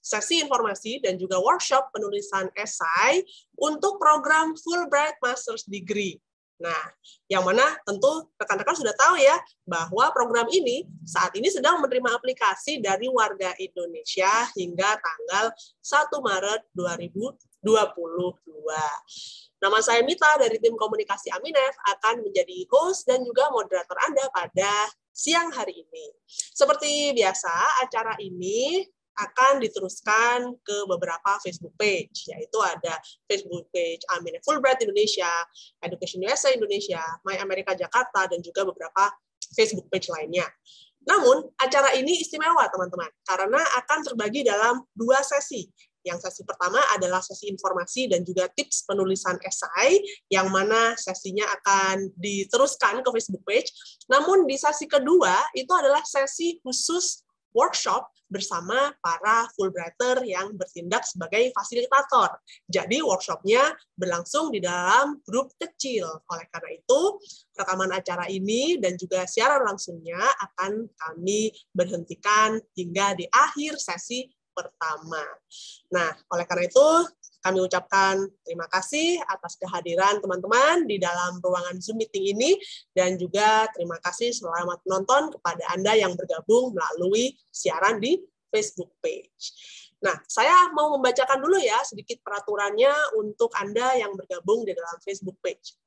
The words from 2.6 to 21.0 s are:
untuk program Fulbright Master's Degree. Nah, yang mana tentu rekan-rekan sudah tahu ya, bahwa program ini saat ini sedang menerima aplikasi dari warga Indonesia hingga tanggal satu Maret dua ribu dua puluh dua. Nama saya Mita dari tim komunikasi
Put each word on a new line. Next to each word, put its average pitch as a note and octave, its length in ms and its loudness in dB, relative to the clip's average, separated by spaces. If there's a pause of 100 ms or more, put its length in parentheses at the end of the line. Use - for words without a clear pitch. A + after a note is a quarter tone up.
untuk D4+ 480 0
program D4+ 560 4
Fulbright D4+ 640 0
Master's B3 400 -4
Degree. G3 560 -6 (400)
Nah, E3 320 -6 (400)
yang F#3 160 2
mana A3+ 160 4 (240)
tentu C4+ 480 0
rekan-rekan G#3+ 400 -2
sudah C4 240 -4
tahu A3+ 160 6
ya, D4 240 6 (240)
bahwa F3+ 480 0
program A#3 400 2
ini D#4 320 2 (240)
saat F3 320 0
ini C4+ 80 0
sedang E4+ 320 2
menerima B3 400 0
aplikasi B3 640 -2
dari G3 240 0
warga G#3 560 0
Indonesia F#3 960 -2
hingga F#3 400 0
tanggal G3 560 -2 (240)
satu D4 400 0
Maret G#3 560 -2
dua F3 240 -4
ribu F#3 320 -8 (320)
dua G#3+ 320 4
puluh F3 480 -6
dua. D#3 400 -6 (800)
Nama G3+ 160 2
saya A#3 240 4
Mita D4+ 400 4
dari A3+ 160 2
tim A3+ 160 2
komunikasi G#3+ 640 -4